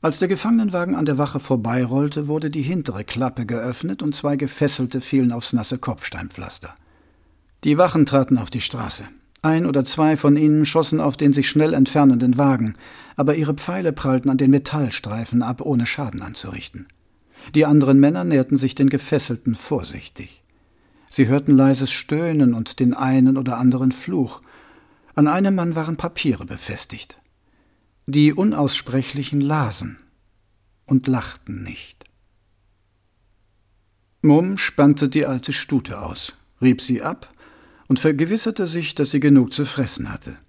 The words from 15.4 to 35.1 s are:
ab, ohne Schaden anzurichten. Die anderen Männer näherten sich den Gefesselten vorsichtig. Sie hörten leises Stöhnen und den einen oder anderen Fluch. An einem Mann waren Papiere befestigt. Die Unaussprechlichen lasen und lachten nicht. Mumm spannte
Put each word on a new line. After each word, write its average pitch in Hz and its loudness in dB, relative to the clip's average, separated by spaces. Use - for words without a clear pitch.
ab, 120 -6
ohne 123 0
Schaden 110 -6
anzurichten. - -12
Die 151 4
anderen 139 6
Männer 165 4
näherten 143 2
sich 127 0
den 139 2
Gefesselten 131 -2
vorsichtig. - -10
Sie 131 2
hörten 143 4
leises 135 4
Stöhnen 151 0
und - -6
den 123 2
einen 131 4
oder 123 -4
anderen 127 2
Fluch. 165 -4
An 151 4
einem 196 0
Mann 170 -2
waren 160 -4
Papiere 127 -4
befestigt. - -12
Die 147 6
Unaussprechlichen 143 -2
lasen 143 -2
und 131 2
lachten - -6
nicht. - -18
Mumm 170 4
spannte 143 2